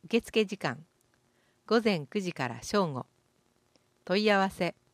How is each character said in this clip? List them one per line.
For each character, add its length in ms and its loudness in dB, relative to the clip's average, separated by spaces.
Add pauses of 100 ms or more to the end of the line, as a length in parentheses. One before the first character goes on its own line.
受 160 0
付 260 0
時 120 -8
間、 280 -6 (800)
午 180 2
前 220 0
九 140 -4
時 140 -4
か 160 -2
ら 120 -10
正 260 0
午。 180 -6 (1000)
問 180 2
い 60 4
合 80 6
わ 120 4
せ、 260 -4 (180)